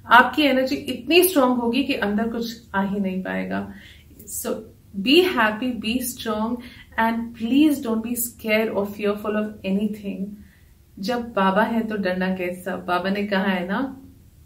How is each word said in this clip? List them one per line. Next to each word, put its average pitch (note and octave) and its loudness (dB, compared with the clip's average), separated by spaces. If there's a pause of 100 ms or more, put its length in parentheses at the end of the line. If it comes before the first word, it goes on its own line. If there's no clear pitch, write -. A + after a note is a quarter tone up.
आपकी B3 6
एनर्जी C4 2
इतनी D4+ 2
strong B3+ 4
होगी A#3+ 0
कि C#4 -2
अंदर G#3 0
कुछ - -6 (120)
आ G3 2
ही G3+ -2
नहीं F#3 -2
पाएगा। F#3+ -4 (680)
So, A3 -4 (460)
be D4 6
happy, B3 0
be A3 -2 (120)
strong A3+ -4 (440)
and A3+ 2
please C4 2
don't A3+ -2
be A#3+ -4
scared A3 -2
or G3 0
fearful G#3 -2
of G#3+ 0 (200)
anything। G3 -2 (720)
जब A#3 -4
बाबा F#3+ 2
है A#3 0
तो G#3 -4
डरना F#3 -2
कैसा? F3+ -6
बाबा F3+ -2
ने G3+ -2
कहा G3 0
है F#3 0
ना, B3+ -4 (440)